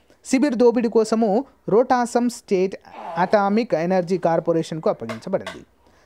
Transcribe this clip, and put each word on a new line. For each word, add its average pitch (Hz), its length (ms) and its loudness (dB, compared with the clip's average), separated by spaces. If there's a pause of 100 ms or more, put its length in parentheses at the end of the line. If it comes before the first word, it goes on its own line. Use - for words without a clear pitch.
(240)
సిబిర్ 262 300 0
దోపిడీ 240 340 4
కోసము 220 560 0 (240)
రోటాసమ్ 240 600 2
స్టేట్ 190 460 -2 (420)
అటామిక్ 208 560 2
ఎనర్జీ 175 440 0
కార్పొరేషన్కు 165 720 0
అప్పగించబడింది. 113 760 -8 (400)